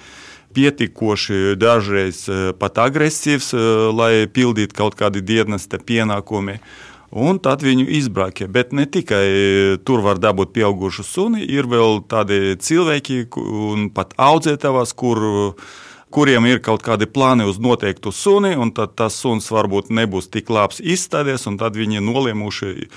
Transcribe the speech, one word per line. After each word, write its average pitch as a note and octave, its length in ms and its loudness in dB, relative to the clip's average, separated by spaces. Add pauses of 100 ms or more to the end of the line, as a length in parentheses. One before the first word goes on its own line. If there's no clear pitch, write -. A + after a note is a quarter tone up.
(560)
pietiekoši G#2+ 1000 0
dažreiz, G2 720 2
eh, F#2+ 240 -2
pat G2 220 -4
agresīvs, D3 800 0
eh, A2+ 400 2
lai A2+ 320 2
pildītu G#2+ 480 0
kaut G#2 220 -2
kādi G2+ 260 -2
dienesta G#2 560 -2
pienākumi. G#2 840 -4 (520)
Un D3 280 0
tad C#3+ 220 0
viņu C3 260 2
izbrāķē. G2 600 -4
Bet B2 260 -2
ne C#3+ 120 0
tikai G2 1000 2
tur B2 160 2
var G2+ 160 2
dabūt F#2+ 360 2
pieaugušu G2+ 520 -2
suni, G#3+ 400 -2
ir C#3 200 -2
vēl A2+ 420 2
tādi G2 500 0
cilvēki C#3+ 720 -2
ku-, B2 140 -10 (300)
un G#2 180 -2
pat - 260 -6
audzētavas, C#3+ 800 2
kur, G#2+ 580 0 (560)
kuriem C3+ 380 4
ir B2 120 4
kaut A2 220 0
kādi A2 240 0
plāni C3 400 2
uz G2 140 -2
noteiktu A2 520 0
suni, G3 460 2
un A#2 140 -2
tad G#2+ 240 -4
tas A2 180 -2
suns A2+ 380 -4
varbūt G2+ 400 0
nebūs G#2+ 400 -2
tik G#2 180 -6
labs G#2+ 320 0
izstādies, D3+ 640 -4
un G2+ 120 -6
tad G#2+ 180 -4
viņi G#2+ 260 -2
nolēmuši, G#2 960 -4